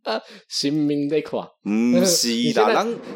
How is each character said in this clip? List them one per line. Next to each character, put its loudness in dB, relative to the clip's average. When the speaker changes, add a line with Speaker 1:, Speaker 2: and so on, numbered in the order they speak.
Speaker 1:
<laughs> -12
神 -2
明 0
在 0
看。 -6
Speaker 2:
不 2
是 0
啦， 0
Speaker 1:
你 0
现 0
在 4
Speaker 2:
人， 0